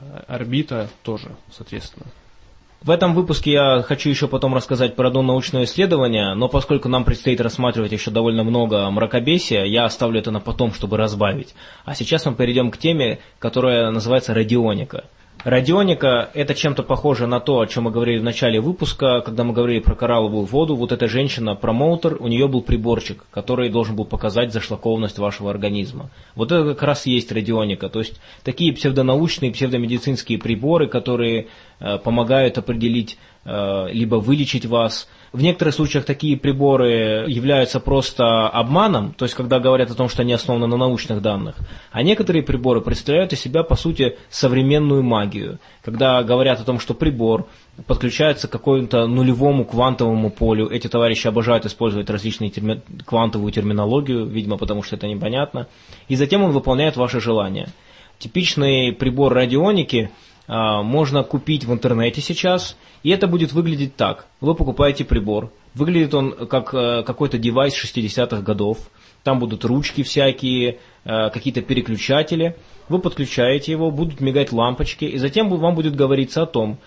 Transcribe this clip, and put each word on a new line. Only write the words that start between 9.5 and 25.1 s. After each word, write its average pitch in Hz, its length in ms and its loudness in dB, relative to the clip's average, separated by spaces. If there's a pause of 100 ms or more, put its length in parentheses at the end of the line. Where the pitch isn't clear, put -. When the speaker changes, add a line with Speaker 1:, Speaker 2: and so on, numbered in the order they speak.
Speaker 2:
я 113 220 2
оставлю 113 340 0
это 113 100 -4
на 107 100 -4
потом, 117 340 -2
чтобы 107 240 -2
разбавить. 104 560 -2 (320)
А 151 80 -8
сейчас 156 320 -2
мы 131 80 0
перейдём 123 360 2
к - 60 -10
теме, 151 440 0 (180)
которая 120 520 2
называется 113 440 0
радионика. 110 680 0 (400)
Радионика — 131 920 2
это 143 200 -2
чем-то 139 280 -2
похоже 127 440 0
на 120 120 0
то, 127 220 2
о 110 60 2
чём 117 180 -4
мы 117 60 0
говорили 117 280 0
в 110 60 -2
начале 117 360 2
выпуска, 135 600 0
когда 117 240 -4
мы 120 80 -2
говорили 120 260 2
про 113 160 2
коралловую 110 520 0
воду. 151 280 0
Вот 120 160 -2
эта 120 160 0
женщина-промоутер, 127 1120 0
у 123 100 -4
неё 123 200 2
был 127 140 0
приборчик, 110 680 -2
который 123 380 -2
должен 110 260 0
был 104 120 -4
показать 110 480 -2
зашлакованность 110 640 -4